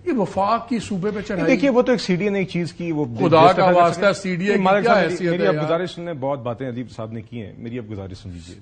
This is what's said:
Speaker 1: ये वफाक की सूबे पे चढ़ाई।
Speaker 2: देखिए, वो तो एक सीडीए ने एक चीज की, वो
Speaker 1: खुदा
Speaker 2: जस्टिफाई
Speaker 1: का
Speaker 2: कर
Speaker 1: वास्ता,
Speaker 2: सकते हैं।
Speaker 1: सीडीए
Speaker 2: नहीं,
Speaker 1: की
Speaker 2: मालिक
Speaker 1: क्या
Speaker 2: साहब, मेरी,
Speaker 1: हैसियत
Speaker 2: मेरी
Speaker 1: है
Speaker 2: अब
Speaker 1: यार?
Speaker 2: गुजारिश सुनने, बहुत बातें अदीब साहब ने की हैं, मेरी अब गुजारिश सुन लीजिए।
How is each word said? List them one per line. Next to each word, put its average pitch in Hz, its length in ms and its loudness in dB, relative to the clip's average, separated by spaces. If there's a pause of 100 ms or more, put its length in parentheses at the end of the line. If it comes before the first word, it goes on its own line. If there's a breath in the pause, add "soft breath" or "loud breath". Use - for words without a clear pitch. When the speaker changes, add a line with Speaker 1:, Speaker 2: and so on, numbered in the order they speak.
Speaker 1:
ये 349 60 -2
वफाक 214 560 0
की 233 100 -2
सूबे 196 320 -4
पे 208 100 -6
चढ़ाई। 190 240 -4
Speaker 2:
देखिए, 269 240 4
वो 240 120 4
तो 247 120 2
एक 208 60 2
सीडीए 185 300 0
ने 196 120 0
एक 185 80 -2
चीज 175 220 -4
की, 170 200 -8
वो 151 140 -2
Speaker 1:
खुदा 160 420 4
Speaker 2:
जस्टिफाई 185 200 4
Speaker 1:
का 180 60 4
Speaker 2:
कर 175 80 6
Speaker 1:
वास्ता, 170 120 4
Speaker 2:
सकते 185 120 -2
हैं। 196 80 6
Speaker 1:
सीडीए 185 340 -4
Speaker 2:
नहीं, 202 100 2
Speaker 1:
की 196 60 2
Speaker 2:
मालिक 196 200 4
Speaker 1:
क्या 233 100 4
Speaker 2:
साहब, 196 100 4
मेरी, 175 100 0
Speaker 1:
हैसियत 175 180 -2
Speaker 2:
मेरी 180 120 0
Speaker 1:
है 202 60 4
Speaker 2:
अब 170 60 2
Speaker 1:
यार? 151 100 -2
Speaker 2:
गुजारिश 170 260 -2
सुनने, 170 220 -10
बहुत 135 260 -4
बातें 120 280 -6
अदीब 120 200 -8
साहब 110 260 -12
ने 117 80 -10
की 117 160 -14
हैं, 101 260 -14
मेरी 117 140 -10
अब 113 100 -10
गुजारिश 95 300 -10
सुन 95 140 -16
लीजिए। 87 300 -16